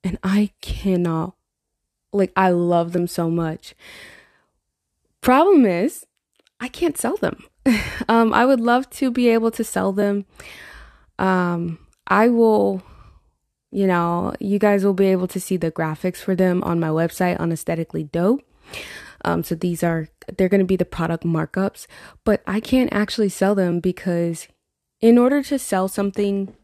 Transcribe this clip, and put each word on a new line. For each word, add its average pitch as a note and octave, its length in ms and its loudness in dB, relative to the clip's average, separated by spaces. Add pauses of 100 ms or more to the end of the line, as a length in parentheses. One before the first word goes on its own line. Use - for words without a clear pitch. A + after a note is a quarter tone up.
And F3+ 200 -6
I G3+ 280 0 (100)
cannot, F3 720 -2 (760)
like, G3 220 0
I F#3+ 140 4
love F3 440 2
them F3 140 0
so E3+ 220 -2
much. E3 460 -6 (1500)
Problem D4 440 6
is, F#3+ 400 -2 (540)
I B3 80 -10
can't E4 300 -4
sell D4 200 -4
them. - 260 -4 (220)
<laughs> A#3 120 4 (320)
Um, A3+ 240 4
I A#3 120 4
would C4 140 4
love A#3+ 320 0
to C4 200 -2
be A#3+ 180 2
able A3+ 220 2
to A3+ 120 -6
sell F#3+ 300 -2
them. G3+ 320 0 (920)
Um, F3 580 -2 (300)
I G3+ 200 4
will, G#3+ 540 2 (880)
you G3 180 -2
know, F3 520 0
you G3+ 180 -2
guys G3+ 260 2
will G3 120 2
be G3 100 2
able F#3 220 2
to F#3 120 -6
see F#3 160 -4
the E3 160 -2
graphics D#3+ 460 -4
for - 180 -2
them F3+ 280 2
on E3+ 160 -2
my D#3+ 100 0
website, E3+ 500 -2
on E3 120 -2
Aesthetically E3 520 -6
Dope. F3+ 380 0 (840)
Um, E3+ 200 -2
so - 120 -4
these E3+ 280 -4
are, E3 260 -2 (260)
they're F#3 140 0
gonna G3 160 4
be F#3+ 100 2
the F3 80 0
product E3 400 -4
markups, E3+ 640 -2 (400)
but G#3 220 2
I G3+ 120 -2
can't B3+ 320 0
actually G#3 380 0
sell G3 260 0
them F3 240 0
because E3+ 680 -4 (520)
in A#3 180 8
order C4+ 260 4
to C4+ 160 -4
sell F#3+ 280 -2
something G3+ 680 -4 (100)